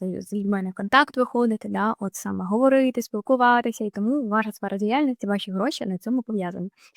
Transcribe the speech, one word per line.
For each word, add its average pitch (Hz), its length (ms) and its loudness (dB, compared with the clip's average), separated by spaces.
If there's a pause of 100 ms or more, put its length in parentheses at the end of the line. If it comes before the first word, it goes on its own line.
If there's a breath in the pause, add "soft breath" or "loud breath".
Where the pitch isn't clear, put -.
з, 185 200 -6
з 190 120 -12
людьми 202 300 -2
на 185 100 -6
контакт 262 440 2
виходити, 240 520 0
да, 202 300 0
от 196 160 -6
саме 190 300 -6
говорити, 254 580 4
спілкуватися, 240 800 2
і 202 60 -4
тому 233 380 -2
ваша 214 240 0
сфера 196 260 -6
діяльності, 240 480 0
ваші 202 260 -2
гроші 220 340 -2
на 185 120 -4
цьому 247 240 -2
пов'язані. 190 480 -4 (260 loud breath)